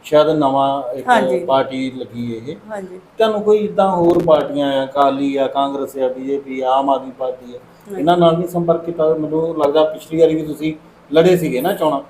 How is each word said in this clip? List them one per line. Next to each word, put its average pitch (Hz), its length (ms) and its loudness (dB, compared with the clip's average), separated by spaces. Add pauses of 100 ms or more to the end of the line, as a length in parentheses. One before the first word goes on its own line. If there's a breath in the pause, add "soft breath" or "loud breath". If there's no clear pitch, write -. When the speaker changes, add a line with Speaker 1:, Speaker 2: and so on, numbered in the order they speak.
Speaker 1:
ਸ਼ਾਇਦ 151 240 4
ਨਵਾਂ 139 560 0 (100)
ਇੱਕ 139 160 -8
Speaker 2:
ਹਾਂਜੀ। 131 300 2
Speaker 1:
ਪਾਰਟੀ 131 520 -2
ਲੱਗੀ 117 540 -10
ਇਹ। 156 100 -10 (160)
Speaker 2:
ਹਾਂਜੀ। 185 280 -12 (180)
Speaker 1:
ਤੁਹਾਨੂੰ 214 240 0
ਕੋਈ 208 160 4
ਇੱਦਾਂ 196 340 0
ਹੋਰ 175 320 2
ਪਾਰਟੀਆਂ 143 580 2
ਆ, 135 40 -2
ਅਕਾਲੀ 139 520 0
ਆ, 135 100 0
ਕਾਂਗਰਸ 139 500 -4
ਆ, 131 100 -2
ਬੀਜੇਪੀ 131 540 -6
ਆ, 131 80 -2
ਆਮ 139 200 2
ਆਦਮੀ 131 300 -2
ਪਾਰਟੀ 127 340 -8
ਆ, 123 40 -16
Speaker 2:
ਹਾਂਜੀ। - 420 -16
Speaker 1:
ਇਹਨਾਂ 170 180 2
ਨਾਲ 170 180 4
ਵੀ 170 120 -4
ਸੰਪਰਕ 170 380 0
ਕੀਤਾ? 160 280 0
ਮੈਨੂੰ 156 440 -4
ਲੱਗਦਾ 151 260 2
ਪਿਛਲੀ 156 380 -2
ਵਾਰੀ 156 140 4
ਵੀ 160 60 -2
ਤੁਸੀਂ 151 320 -6 (400)
ਲੜੇ 175 240 6
ਸੀਗੇ 131 240 -2
ਨਾ 185 120 -2
ਚੋਣਾਂ। 151 360 -2